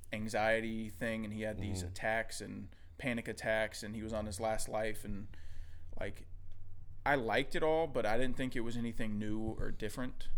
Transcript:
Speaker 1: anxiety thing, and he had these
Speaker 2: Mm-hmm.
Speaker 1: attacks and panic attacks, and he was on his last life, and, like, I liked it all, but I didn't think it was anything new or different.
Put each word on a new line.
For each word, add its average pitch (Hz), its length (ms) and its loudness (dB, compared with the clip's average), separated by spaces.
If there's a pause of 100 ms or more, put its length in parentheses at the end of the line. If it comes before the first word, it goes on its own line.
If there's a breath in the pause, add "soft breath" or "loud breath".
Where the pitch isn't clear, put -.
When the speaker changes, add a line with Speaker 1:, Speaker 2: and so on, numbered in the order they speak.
(120)
Speaker 1:
anxiety 110 760 2
thing, 110 360 -4
and 104 80 -6
he 110 100 -4
had 107 180 -4
these 92 200 -2
Speaker 2:
Mm-hmm. 87 80 -4
Speaker 1:
attacks 113 520 -2
and 101 280 -8 (300 soft breath)
panic 117 300 -2
attacks, 110 560 0
and 107 100 -6
he 110 80 -6
was 110 100 -4
on 107 140 -2
his 101 140 -4
last 110 280 2
life, 110 360 0
and, 98 240 -4 (720 loud breath)
like, 101 260 -4 (800)
I 143 80 6
liked 120 400 2
it 175 80 2
all, 160 240 4
but 127 180 0
I 107 140 6
didn't 127 180 6
think 131 200 0
it 123 40 2
was 113 160 0
anything 113 420 0
new 107 400 0
or 107 120 4
different. - 680 0